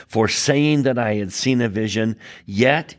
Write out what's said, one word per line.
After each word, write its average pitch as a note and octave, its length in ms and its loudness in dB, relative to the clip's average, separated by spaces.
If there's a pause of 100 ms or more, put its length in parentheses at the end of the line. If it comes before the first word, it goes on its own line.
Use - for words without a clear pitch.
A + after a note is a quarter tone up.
for A2 200 0
saying D3 560 2
that B2+ 160 0
I A2 160 0
had G2+ 180 -4
seen B2+ 280 0
a A#2 80 0
vision, A2 480 -2 (300)
yet B2+ 520 0